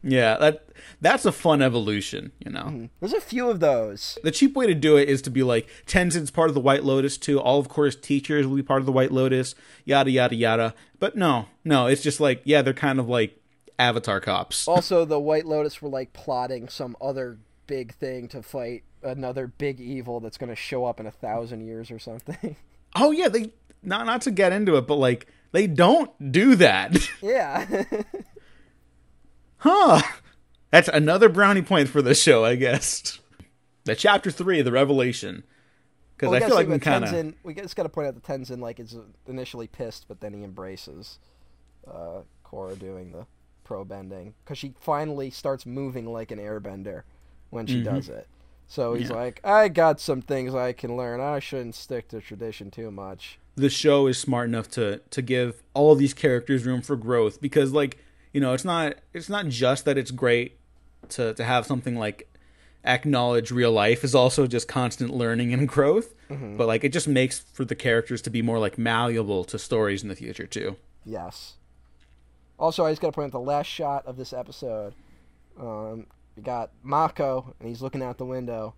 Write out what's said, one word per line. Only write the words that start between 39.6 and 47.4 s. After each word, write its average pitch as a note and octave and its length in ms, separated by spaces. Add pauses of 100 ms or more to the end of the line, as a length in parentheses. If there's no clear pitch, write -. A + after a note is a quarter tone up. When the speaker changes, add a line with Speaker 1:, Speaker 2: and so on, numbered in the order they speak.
Speaker 2:
pissed, - 400
but F#2+ 140
then G#2 120
he G#2 100
embraces, F#2 760 (720)
uh, E2+ 320 (240)
Korra F#2+ 320
doing F#2 340
the F2 140 (380)
pro G2 200
bending. F#2+ 500 (120)
'Cause C#3+ 120
she C#3 220
finally D3 500
starts C3+ 360
moving B2+ 400
like A2+ 260
an G#2+ 80
airbender G2+ 640 (460)